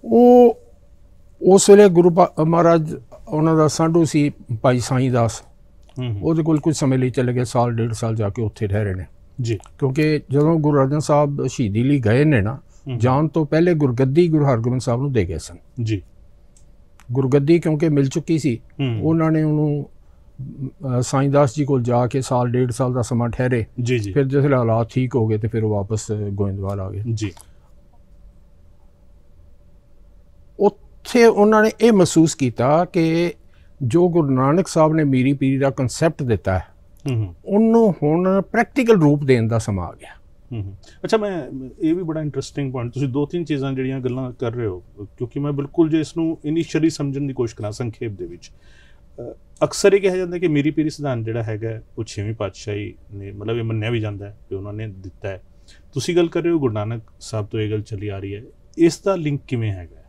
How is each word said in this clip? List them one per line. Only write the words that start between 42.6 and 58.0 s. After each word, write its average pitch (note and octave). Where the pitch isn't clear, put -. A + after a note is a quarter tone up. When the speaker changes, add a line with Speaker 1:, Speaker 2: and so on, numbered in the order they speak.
Speaker 2:
ਪੁਆਇੰਟ, A#2+
ਤੁਸੀਂ C3+
ਦੋ C#3
ਤਿੰਨ E3+
ਚੀਜ਼ਾਂ C#3
ਜਿਹੜੀਆਂ C3
ਗੱਲਾਂ B2+
ਕਰ A#2+
ਰਹੇ A#2
ਹੋ, F2+
ਕਿਉਂਕਿ B2
ਮੈਂ D3
ਬਿਲਕੁਲ C#3+
ਜੇ D#3+
ਇਸ D3+
ਨੂੰ E3
ਇਨੀਸ਼ੀਅਲੀ D#3+
ਸਮਝਣ C#3
ਦੀ C#3
ਕੋਸ਼ਿਸ਼ A#2+
ਕਰਾਂ G#2+
ਸੰਖੇਪ A2+
ਦੇ F#2
ਵਿੱਚ, F2
ਅ, -
ਅਕਸਰ F#3+
ਇਹ G3
ਕਿਹਾ F#3
ਜਾਂਦਾ F3+
ਕਿ F3
ਮੀਰੀ D3
ਪੀਰੀ D3+
ਸਿਧਾਂਤ C3+
ਜਿਹੜਾ A2+
ਹੈਗਾ, A2
ਉਹ A2+
ਛੇਵੀਂ G#2+
ਪਾਤਸ਼ਾਹੀ G#2
ਨੇ, G2
ਮਤਲਬ, G#2
ਇਹ A#2
ਮੰਨਿਆ A2+
ਵੀ A#2
ਜਾਂਦਾ G2+
ਹੈ G2+
ਕਿ G2+
ਉਹਨਾਂ G2+
ਨੇ A2
ਦਿੱਤਾ F#2+
ਹੈ। F#2
ਤੁਸੀਂ E3+
ਗੱਲ E3+
ਕਰ E3+
ਰਹੇ E3+
ਹੋ, E3
ਗੁਰੂ B2+
ਨਾਨਕ A2
ਸਾਹਿਬ G#2+
ਤੋਂ A2
ਇਹ G#2+
ਗੱਲ G#2+
ਚੱਲੀ G#2